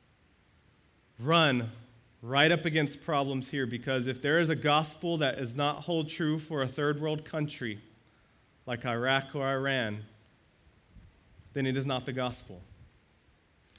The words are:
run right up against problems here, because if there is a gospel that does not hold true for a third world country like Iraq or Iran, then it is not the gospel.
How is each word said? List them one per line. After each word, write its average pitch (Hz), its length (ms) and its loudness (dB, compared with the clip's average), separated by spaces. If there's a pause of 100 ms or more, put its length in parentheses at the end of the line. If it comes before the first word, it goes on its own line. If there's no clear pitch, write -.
(1200)
run 131 520 4 (520)
right 139 300 4
up 170 140 2
against 151 360 0
problems 139 460 0
here, 139 160 -2
because 123 420 -2
if 127 140 -4
there 151 200 4
is 160 100 2
a 160 40 2
gospel 151 640 2
that 139 220 2
does 120 180 -6
not 147 280 0
hold 165 260 0
true 156 280 0
for 151 220 -4
a 127 80 0
third 147 320 0
world 151 240 -2
country 131 560 -4 (880)
like 120 180 -4
Iraq 131 500 0
or 139 80 -4
Iran, 131 600 0 (1500)
then 139 100 0
it 131 140 0
is 135 80 -2
not 127 180 -2
the 135 80 -6
gospel. 120 480 -6 (1200)